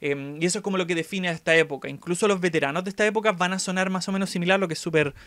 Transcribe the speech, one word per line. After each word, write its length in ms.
em, 400
y 60
eso 120
es 40
como 160
lo 80
que 80
define 340
a 40
esta 240
época. 320
Incluso 400
los 120
veteranos 440
de 60
esta 160
época 260
van 200
a 60
sonar 320
más 180
o 40
menos 180
similar, 280
lo 100
que 60
es 60
súper 340